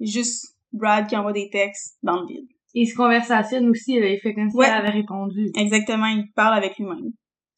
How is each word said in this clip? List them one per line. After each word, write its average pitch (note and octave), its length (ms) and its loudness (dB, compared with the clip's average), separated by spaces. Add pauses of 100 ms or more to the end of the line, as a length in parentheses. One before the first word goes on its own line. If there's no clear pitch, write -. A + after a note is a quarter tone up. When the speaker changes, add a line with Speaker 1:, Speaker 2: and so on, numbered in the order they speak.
Speaker 1:
Juste A3+ 560 -4 (160)
Brad G#3+ 340 0
qui A3 100 -2
envoie G#3 160 -2
des G3+ 180 -4
textes G3+ 520 -4
dans F3+ 180 0
le F3 60 -8
vide. - 200 -14 (280)
Speaker 2:
Et A#3+ 120 4
ce A3+ 100 -2
conversationnent A#3+ 720 2
aussi, A#3 320 2
là, G3+ 80 4
il G3 100 0
fait G#3+ 160 -4
comme G#3+ 160 -2
si G#3+ 60 -4
Speaker 1:
Ouais. B3+ 100 6
Speaker 2:
elle A3+ 80 4
avait G#3 160 0
répondu. G3+ 640 -2
Speaker 1:
Exactement, G#3+ 500 0
il G#3+ 280 -2
parle A3 200 4
avec G3 240 -2
lui-même. G3 340 -8 (460)